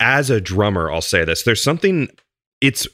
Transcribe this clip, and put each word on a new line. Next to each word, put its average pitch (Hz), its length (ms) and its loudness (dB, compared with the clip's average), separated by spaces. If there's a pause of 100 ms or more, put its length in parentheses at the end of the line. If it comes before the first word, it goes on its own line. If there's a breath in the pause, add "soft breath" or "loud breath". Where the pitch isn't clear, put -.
as 131 280 2
a 117 120 2
drummer, 92 500 0
I'll 80 120 -4
say 85 220 0
this, 82 200 -2
there's 113 180 0
something, 170 460 0 (520)
it's - 340 0